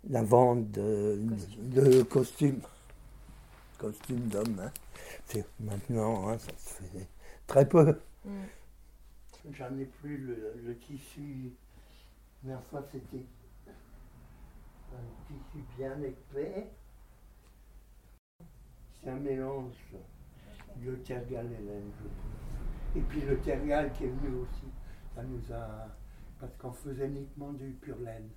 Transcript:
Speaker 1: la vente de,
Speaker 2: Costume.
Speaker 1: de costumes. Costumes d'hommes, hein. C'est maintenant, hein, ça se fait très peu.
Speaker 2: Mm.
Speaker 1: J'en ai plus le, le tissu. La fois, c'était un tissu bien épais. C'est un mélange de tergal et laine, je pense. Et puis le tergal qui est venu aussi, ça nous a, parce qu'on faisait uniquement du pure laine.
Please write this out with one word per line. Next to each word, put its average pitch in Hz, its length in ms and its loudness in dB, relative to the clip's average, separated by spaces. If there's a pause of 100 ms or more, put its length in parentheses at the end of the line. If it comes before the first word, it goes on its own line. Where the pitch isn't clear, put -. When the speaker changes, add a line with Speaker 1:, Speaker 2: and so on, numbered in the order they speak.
Speaker 1:
la 123 140 4
vente 120 480 8
de, 104 580 2
Speaker 2:
Costume. 107 420 -4
Speaker 1:
de 131 340 12
costumes. 135 560 4 (1160)
Costumes 120 500 -2
d'hommes, 104 340 0
hein. 117 80 -4 (540)
C'est 104 200 -2 (140)
maintenant, 107 720 0
hein, 113 100 0
ça - 180 -10
se - 280 -12
fait 95 240 -10 (400)
très 139 200 10
peu. 160 300 10 (260)
Speaker 2:
Mm. 202 60 -8 (1200)
Speaker 1:
J'en 135 220 -6
ai 135 100 -4
plus 147 320 -8
le, 113 360 -6 (100)
le 120 140 -6
tissu. 139 760 -10 (920)
La 131 140 -8
fois, 135 340 -8
c'était 131 340 -10 (1700)
un 120 340 -12
tissu 139 380 -12 (120)
bien 135 240 -6
épais. 147 680 -6 (2250)
C'est 127 100 -6
un 131 80 -6
mélange 131 560 -4 (1080)
de 127 120 -4
tergal 123 500 -6
et 113 180 -8
laine, 101 320 -8
je 104 120 -10
pense. - 880 -4
Et 127 60 2
puis 147 180 2
le 135 180 2
tergal 147 540 2
qui - 100 -6
est 131 60 -2
venu 131 300 -2
aussi, - 280 -6 (480)
ça 120 80 -8
nous 120 320 -6
a, 110 320 -8 (540)
parce - 160 -12
qu'on 123 160 -10
faisait 135 340 -4
uniquement 143 460 -8
du 135 180 -8 (100)
pure 120 240 -10
laine. 110 320 -10